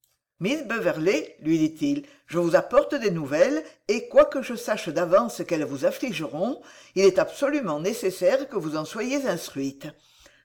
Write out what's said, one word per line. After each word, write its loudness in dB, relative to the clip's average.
Miss -2
Beverley, » -2
lui 2
dit-il, « 0
je -4
vous 4
apporte 2
des 0
nouvelles, 2
et -2
quoique 4
je -8
sache -6
d'avance 0
qu'elles -2
vous -4
affligeront, -4
il 4
est 6
absolument 0
nécessaire 0
que -12
vous -4
en -4
soyez -4
instruite. -6